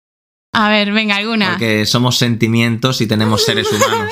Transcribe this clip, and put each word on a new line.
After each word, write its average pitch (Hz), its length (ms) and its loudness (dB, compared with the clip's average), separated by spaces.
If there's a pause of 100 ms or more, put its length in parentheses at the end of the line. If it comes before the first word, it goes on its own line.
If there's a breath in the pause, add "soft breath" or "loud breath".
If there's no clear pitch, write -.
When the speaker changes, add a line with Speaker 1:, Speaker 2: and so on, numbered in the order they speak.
(540)
Speaker 1:
A 214 160 2
ver, 208 220 0
venga, 214 240 0
alguna. 208 360 0
Speaker 2:
Porque 107 340 0
somos 123 320 0
sentimientos 117 800 0
y 113 80 -2
tenemos 110 380 0
seres - 260 0
humanos. 453 400 0